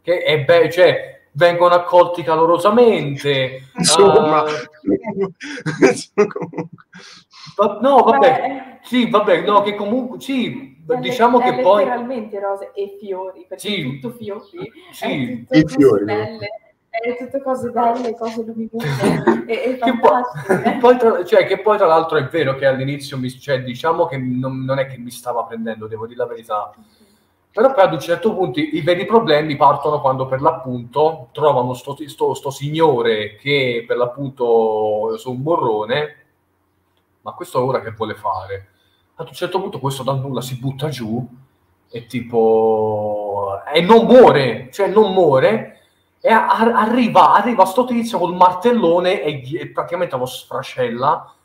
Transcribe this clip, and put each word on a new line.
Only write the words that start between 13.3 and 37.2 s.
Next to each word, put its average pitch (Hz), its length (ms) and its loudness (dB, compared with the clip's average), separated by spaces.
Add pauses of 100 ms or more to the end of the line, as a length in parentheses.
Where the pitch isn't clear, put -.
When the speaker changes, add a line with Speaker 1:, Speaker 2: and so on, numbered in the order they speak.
Speaker 3:
perché 185 220 -12
Speaker 1:
Sì. 202 120 -4
Speaker 3:
è - 20 -6 (160)
tutto 226 180 -10
fiori, 240 540 -14 (200)
Speaker 1:
Sì. - 140 -12
Speaker 3:
è 127 400 -4
tutto - 80 -6
Speaker 2:
E 156 100 8
Speaker 3:
cose 156 120 -4
Speaker 2:
fiori, 120 300 4
Speaker 3:
belle, - 420 -6 (420)
è 240 280 -6
tutte 262 260 -8
cose 247 260 -4
belle, 233 480 -2
cose 226 260 -8
luminose, 226 1000 -2
Speaker 1:
<laughs> - 20 -
Speaker 3:
e, 233 60 -4
e 254 240 -4
Speaker 1:
Che 233 220 0
po-, 240 80 4
Speaker 3:
fantastiche. - 680 0
Speaker 1:
<laughs> 262 40 -4
poi 247 160 6
tra, 208 280 2
cioè, 190 200 4
che 190 160 -2
poi 208 160 2
tra 196 80 2
l'altro 160 320 2
è 139 100 0
vero 135 280 -2
che 135 100 -6
all'inizio 135 540 -2
mi, 127 100 -6
cioè, 127 320 -6
diciamo 165 460 -2
che 139 100 -8
non, 131 480 -6
non 135 140 -4
è 131 80 -4
che 113 100 -16
mi 120 140 -14
stava 120 320 -8
prendendo, 113 440 -10
devo 110 200 -10
dire 120 100 -18
la 123 100 -4
verità. 113 480 -8
Speaker 3:
Ok. - 320 -20 (440)
Speaker 1:
Però 254 220 2
poi 190 100 4
ad 165 100 2
un 160 60 -6
certo 170 360 -2
punto 175 240 -4
i, 151 180 -4
i - 40 -4
veri 175 260 0
problemi 190 480 2
partono 143 460 2
quando 131 260 0
per 131 120 -4
l'appunto 139 920 -2
trovano 127 420 0
sto, 139 240 -12 (100)
sto, 143 280 -2
sto 139 160 -10
signore 131 840 0
che 131 500 -2
per 117 100 -2
l'appunto 113 1160 0
è 110 120 -14
un 127 140 -8
morrone, 135 760 -2 (1080)